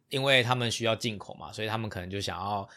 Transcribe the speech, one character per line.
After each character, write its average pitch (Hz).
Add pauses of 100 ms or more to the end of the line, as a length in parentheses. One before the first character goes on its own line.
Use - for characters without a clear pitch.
因 135
为 135
他 123
们 120
需 110
要 113
进 110
口 -
嘛， 76
所 107
以 110
他 110
们 110
可 92
能 90
就 98
想 95
要 98